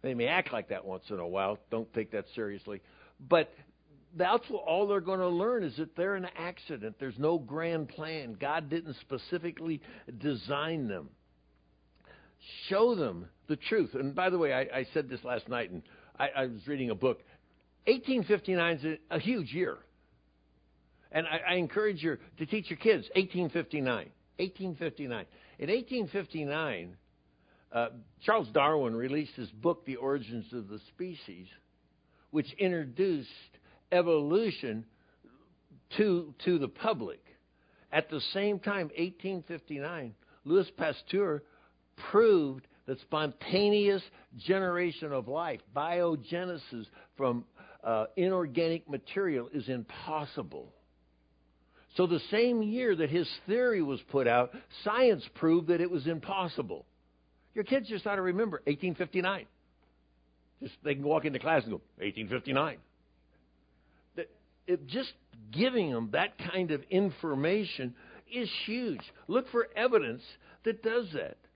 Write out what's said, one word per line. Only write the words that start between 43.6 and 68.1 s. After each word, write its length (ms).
generation 760
of 160
life, 320
biogenesis 1120
from, 300
uh, 220
inorganic 760
material, 640
is 160
impossible. 1040
So 120
the 120
same 320
year 320
that 160
his 180
theory 380
was 260
put 180
out, 240
science 400
proved 320
that 140
it 100
was 160
impossible. 800
Your 100
kids 240
just 200
ought 80
to 80
remember 420
eighteen 300
fifty-nine. 500
Just, 100
they 120
can 80
walk 220
into 120
class 260
and 100
go, 80
"Eighteen 260
fifty-nine." 500
That, 160
it, 220
just 260
giving 400
them 220
that 200
kind 200
of 180
information 1040